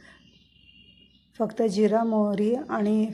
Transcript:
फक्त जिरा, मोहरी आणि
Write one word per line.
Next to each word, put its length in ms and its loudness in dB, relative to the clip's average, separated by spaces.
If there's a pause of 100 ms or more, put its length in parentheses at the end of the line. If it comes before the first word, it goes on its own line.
(1400)
फक्त 240 -2
जिरा, 420 2
मोहरी 500 0
आणि 600 -2